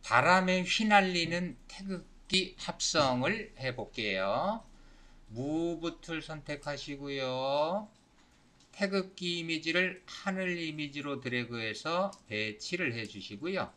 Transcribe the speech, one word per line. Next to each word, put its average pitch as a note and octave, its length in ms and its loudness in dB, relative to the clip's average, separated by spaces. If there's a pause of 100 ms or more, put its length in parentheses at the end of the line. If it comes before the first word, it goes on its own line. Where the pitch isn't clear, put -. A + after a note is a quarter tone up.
바람에 F3+ 560 6
휘날리는 F3+ 920 4 (100)
태극기 - 920 -4
합성을 D3+ 960 2
해볼게요. B2 1040 0 (640)
무브 D#3+ 760 -4
툴 D#3+ 220 -6
선택하시고요. C#3+ 1700 -4 (840)
태극기 F#3 680 -2
이미지를 E3 680 0
하늘 F#3 540 -2
이미지로 D3 600 -4
드래그해서 B2 920 -2 (160)
배치를 G#2+ 680 -2
해주시고요. A2 840 -6